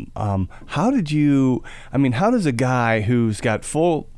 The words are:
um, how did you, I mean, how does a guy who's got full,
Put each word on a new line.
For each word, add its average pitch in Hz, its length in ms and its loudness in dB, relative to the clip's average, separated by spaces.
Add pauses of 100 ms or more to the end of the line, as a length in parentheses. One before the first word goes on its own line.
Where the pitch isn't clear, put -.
(180)
um, 98 320 -2 (160)
how 190 260 0
did 180 200 0
you, 139 520 2 (300)
I 123 40 0
mean, 135 140 4
how 165 180 2
does 233 160 2
a 143 60 2
guy 120 480 0
who's 113 400 2
got 110 240 -2
full, 160 540 0